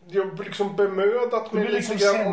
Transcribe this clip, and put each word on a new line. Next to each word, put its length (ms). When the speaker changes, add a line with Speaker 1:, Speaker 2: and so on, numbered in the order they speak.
Speaker 1:
jag 140
har 180
liksom 320
bemödat 760
Speaker 2:
Det 40
Speaker 1:
mig 100
Speaker 2:
blir 140
Speaker 1:
lite 140
Speaker 2:
liksom 200
Speaker 1:
grann 100
Speaker 2:
sämre 100